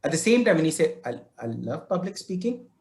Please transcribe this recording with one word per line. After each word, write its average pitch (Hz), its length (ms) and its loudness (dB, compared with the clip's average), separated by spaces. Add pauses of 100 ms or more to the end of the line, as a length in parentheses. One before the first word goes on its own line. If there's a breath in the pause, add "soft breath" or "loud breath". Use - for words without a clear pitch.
At 147 80 0
the 160 60 0
same 240 260 4
time, 180 140 4
when 160 80 2
you 160 60 2
say, - 340 0
I, 120 140 -6 (200)
I 113 80 -14
love 117 400 -8
public 185 300 -4
speaking 226 500 -6 (140)